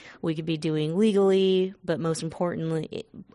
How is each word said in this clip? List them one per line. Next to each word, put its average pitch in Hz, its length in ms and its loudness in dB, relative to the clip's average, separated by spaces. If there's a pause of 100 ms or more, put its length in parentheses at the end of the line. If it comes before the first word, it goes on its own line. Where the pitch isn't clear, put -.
(220)
we 165 140 -2
could 160 100 -6
be 160 120 -2
doing 156 420 -2
legally, 190 760 4 (100)
but 165 160 -2
most 160 220 -2
importantly, 160 840 -4 (300)